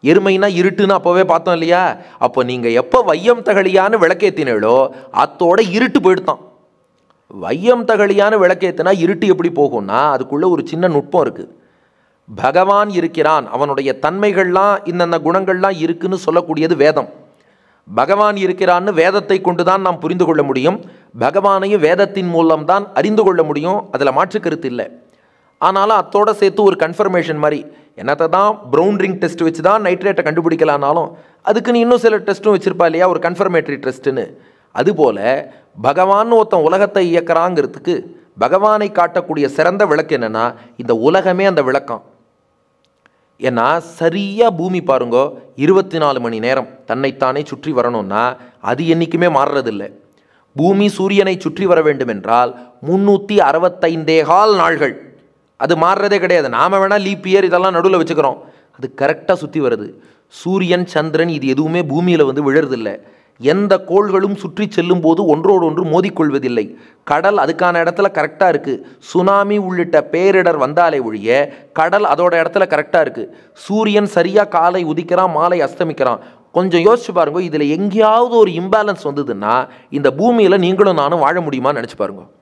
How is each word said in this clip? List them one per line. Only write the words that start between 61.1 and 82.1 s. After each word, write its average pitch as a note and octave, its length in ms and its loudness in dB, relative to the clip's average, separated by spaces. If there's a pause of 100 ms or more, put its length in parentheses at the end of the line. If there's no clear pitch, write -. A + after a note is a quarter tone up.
இது C#3+ 180 -4
எதுவுமே D#3 340 -2
பூமியில E3 440 0
வந்து C#3 260 -2
விழறதில்லை. B2+ 440 -2 (440)
எந்த F#3 400 2
கோள்களும் G3 560 0
சுற்றி G3+ 340 -6
செல்லும் F3+ 300 0
போது E3 260 2
ஒன்றோடு E3+ 400 2
ஒன்று D#3+ 180 -2
மோதிக்கொள்வதில்லை. D3 840 -2 (380)
கடல் F3 340 0
அதுக்கான E3+ 420 0
இடத்துல E3+ 320 0
கரெக்டா D#3 360 -2
இருக்கு. C#3+ 260 -2 (260)
சுனாமி G3+ 580 0
உள்ளிட்ட F3 540 -2
பேரிடர் F3 460 2
வந்தாலே D3+ 420 0
ஒழிய A#2 500 -2 (240)
கடல் F3+ 320 0
அதோட E3+ 300 2
இடத்துல E3+ 320 0
கரெக்டா D3+ 340 0
இருக்கு. A#2 360 -6 (160)
சூரியன் G#3 520 0
சரியா F#3+ 380 2
காலை F3+ 420 0
உதிக்கிறான், E3+ 460 -2
மாலை E3+ 300 0
அஸ்தமிக்கிறான். C#3 580 -2 (320)
கொஞ்சம் F3 300 0
யோசிச்சு A3 320 2
பாருங்க, E3 280 0
இதுல D3+ 280 -2
எங்கேயாவது G#3+ 640 0
ஒரு G#3+ 160 4
இம்பேலன்ஸ் F#3+ 520 -2
வந்ததுன்னா B2+ 640 -2 (220)
இந்த C#3 220 0
பூமியில G3+ 460 2
நீங்களும் F#3 380 2
நானும் D3+ 240 0
வாழ D#3 200 0
முடியுமான்னு C#3 400 -4
நினைச்சு A#2 180 -12
பாருங்க. F#2+ 260 -8 (180)